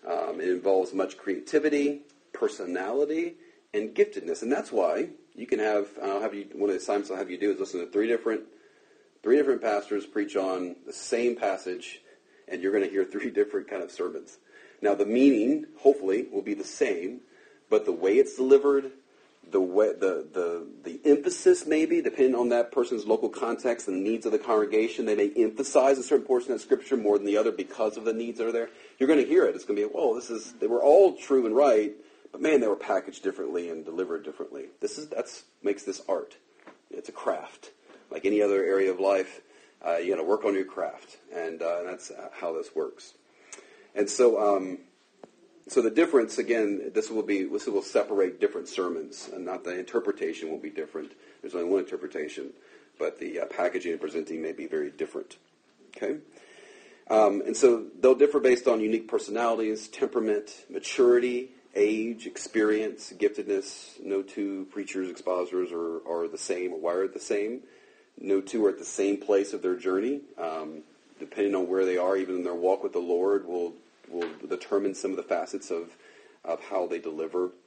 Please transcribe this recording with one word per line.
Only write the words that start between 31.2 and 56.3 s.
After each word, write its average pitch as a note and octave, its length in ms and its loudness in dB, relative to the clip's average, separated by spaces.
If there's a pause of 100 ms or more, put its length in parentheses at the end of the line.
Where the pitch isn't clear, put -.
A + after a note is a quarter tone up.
and A2 100 0
right, A2 380 6 (380)
but C3+ 100 -10
man, D3+ 180 4
they A2+ 80 2
were G2+ 80 2
packaged - 480 -4
differently F2 460 -4
and D#2+ 160 -10
delivered E2 380 -4
differently." D2 420 -12 (160)
This - 160 -6
is, D3+ 100 -14
that's, - 380 -8 (180)
makes G2+ 200 -2
this F#2+ 240 -8
art. F2 280 -4 (560)
It's - 180 -12
a - 40 -18
craft. - 580 -8 (400)
Like E2 140 -8
any G#2 160 4
other G2 220 4
area F#2+ 280 2
of F2+ 80 -4
life, G2 420 0 (440)
uh, E2+ 120 0
you E2+ 160 -2
gotta D#2+ 140 -2
work G2+ 160 2
on G#2 100 2
your F#2+ 120 0
craft, - 520 -8 (160)
and, E2 280 -6
uh, E2+ 220 -2
that's, - 280 -12
uh, - 220 -14
how E2+ 200 -6
this - 220 -8
works. D2 380 -8 (840)
And G2+ 140 2
so, A#2 300 6
um, F#2+ 400 2 (880)
so B2+ 140 2
the A2 80 2
difference, B2 480 4
again, G#2+ 560 -2
this G#2+ 160 -2
will A2 140 -2
be, G2 200 0
this G2 220 -6
will G2+ 160 0
separate G2 580 0
different F2+ 280 -2
sermons, E2+ 680 -6
and F2+ 120 -10
not F2+ 180 -8
the F2 160 -6
interpretation F2 720 -4
will D#2 80 -8
be D#2 100 -10
different. D2+ 440 -10 (280)
There's - 140 -12
only F2 140 -2
one G2 100 4
interpretation, D2+ 720 -8 (480)
but E2+ 200 -4
the, E2+ 200 -8
uh, E2 60 -4
packaging F2 480 -2
and D#2 80 -6
presenting D#2+ 400 -6
may D#2+ 100 -6
be D#2+ 160 -10
very D2+ 240 -4
different. - 460 -10 (580)
Okay? D3 220 -4 (920)